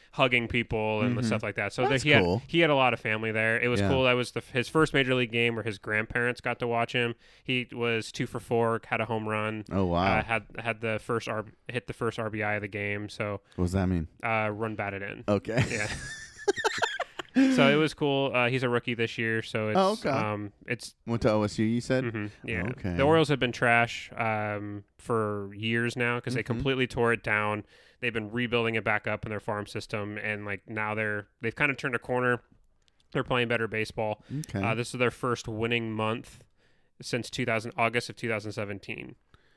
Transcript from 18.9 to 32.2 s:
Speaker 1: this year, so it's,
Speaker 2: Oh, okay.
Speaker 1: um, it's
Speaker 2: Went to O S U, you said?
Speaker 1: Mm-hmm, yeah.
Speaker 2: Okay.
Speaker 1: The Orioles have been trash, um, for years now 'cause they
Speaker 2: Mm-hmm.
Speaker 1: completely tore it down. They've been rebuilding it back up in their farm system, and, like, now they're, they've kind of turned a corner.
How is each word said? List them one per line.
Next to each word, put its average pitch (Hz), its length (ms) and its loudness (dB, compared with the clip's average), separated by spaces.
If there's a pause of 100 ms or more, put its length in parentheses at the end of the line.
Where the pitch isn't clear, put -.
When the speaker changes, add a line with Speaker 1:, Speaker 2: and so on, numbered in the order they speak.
Speaker 1:
this 113 240 -2
year, 113 240 0
so 110 280 -2
it's, 107 60 2
Speaker 2:
Oh, 190 180 4
okay. - 140 -6
Speaker 1:
um, 107 440 -2 (160)
it's - 260 -6 (100)
Speaker 2:
Went 113 180 0
to 117 100 6
O 107 100 4
S 104 160 0
U, 110 80 4
you 117 140 2
said? 127 240 0
Speaker 1:
Mm-hmm, 110 220 -4 (180)
yeah. 110 240 -4
Speaker 2:
Okay. - 260 -4
Speaker 1:
The 87 80 2
Orioles 156 260 6
have 139 120 2
been 123 100 0
trash, 117 680 2
um, 104 680 -2 (140)
for 104 540 -2
years 113 440 0
now 120 240 0
'cause 123 140 -4
they 117 80 -2
Speaker 2:
Mm-hmm. - 40 -6
Speaker 1:
completely 127 400 0
tore 117 260 2
it 110 120 -2
down. 104 400 0 (340)
They've 120 140 -4
been 107 180 -4
rebuilding 117 460 0
it 107 80 -2
back 107 240 0
up 104 180 -4
in 113 40 -8
their 104 100 -6
farm 104 260 -4
system, 104 500 -8
and, 104 300 -6
like, 98 240 -8
now 107 240 -2
they're, 104 320 -2 (140)
they've 117 160 -2
kind 147 160 2
of 127 40 -2
turned 131 200 -4
a - 20 0
corner. 123 420 0 (720)